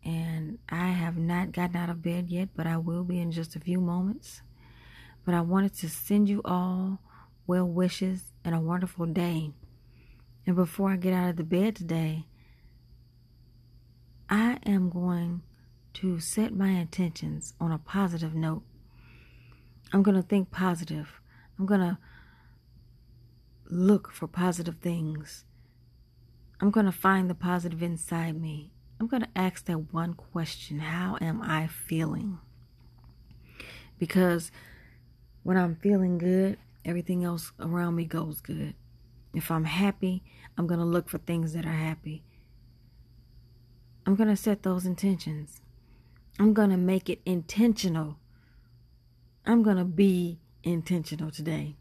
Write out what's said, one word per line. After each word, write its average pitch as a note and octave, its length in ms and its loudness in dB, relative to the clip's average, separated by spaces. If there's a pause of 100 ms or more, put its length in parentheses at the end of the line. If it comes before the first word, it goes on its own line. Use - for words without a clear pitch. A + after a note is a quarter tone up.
and E3 540 -6 (100)
I F3 200 -2
have F3 280 0
not F3 340 0
gotten F3 240 -2
out F3 140 -2
of E3+ 140 -6
bed F3 260 -2
yet, F3+ 260 -2
but E3 120 -2
I E3 100 0
will E3+ 260 -2
be F3+ 160 -2
in E3+ 120 -2
just E3 240 -6
a D#3+ 40 -6
few F3+ 220 0
moments. F3+ 640 -2 (840)
But F3+ 80 2
I F3 80 2
wanted F#3+ 380 2
to E3 100 -6
send G#3 400 2
you G3+ 160 0
all F#3 560 -2 (460)
well F3+ 200 2
wishes F#3 640 0 (140)
and E3+ 80 0
a E3 80 2
wonderful F3 460 -2
day. D#3+ 440 0 (920)
And F3+ 100 2
before F#3 360 2
I F#3+ 40 2
get F3+ 180 0
out F3+ 180 2
of E3+ 60 -2
the E3+ 60 -2
bed F#3 320 2
today, D#3+ 520 -2 (2000)
I A3+ 340 2
am F#3+ 260 2
going F3 520 -2 (540)
to F3+ 240 -2
set G#3+ 360 -2
my F#3+ 140 2
intentions E3 880 -4
on E3+ 120 0
a D#3 80 -2
positive E3+ 560 -2
note. D#3+ 280 -2 (1300)
I'm G3 120 6
gonna F#3+ 180 6
think F#3+ 300 0
positive. E3 680 -4 (400)
I'm F#3+ 60 -2
gonna F#3+ 320 2 (1700)
look F#3 440 4
for - 160 -8
positive F3 500 -2
things. D#3 680 -6 (1160)
I'm G3 80 6
gonna G3+ 220 4
find F#3+ 360 2
the F3+ 60 -2
positive F3 480 -2
inside E3 580 -4
me. D3+ 340 -8 (260)
I'm A3+ 80 -2
gonna A#3+ 280 -2
ask F#3 300 -2
that D#3+ 260 -4
one E3+ 220 -2
question, - 640 -8
"How E3+ 420 -4
am E3 220 -2
I D#3 240 -2
feeling?" D#3+ 720 -4 (1600)
Because F3 540 2 (880)
when F#3 160 2
I'm E3+ 200 2
feeling F#3 420 4
good, F#3 400 2 (260)
everything F3 380 -2
else E3+ 360 -4
around E3+ 360 -2
me E3+ 100 0
goes D#3+ 340 -6
good. D3+ 360 -8 (580)
If - 160 -4
I'm D#3+ 140 0
happy, F#3 600 0 (360)
I'm E3+ 80 2
gonna E3+ 180 0
look E3+ 240 0
for F3 80 -8
things E3 360 -2
that E3 120 -4
are D#3+ 60 -4
happy. D#3 520 -4 (1800)
I'm F#3+ 80 4
gonna G#3 240 4
set G3+ 240 0
those F3+ 240 0
intentions. E3+ 800 -2 (720)
I'm G#3+ 160 6
gonna G3+ 240 4
make F#3 320 2
it F3 160 -2
intentional. F3+ 920 0 (1200)
I'm A#3 200 6
gonna F#3 220 4
be F3+ 540 4 (240)
intentional E3 680 -2
today. D3+ 500 -6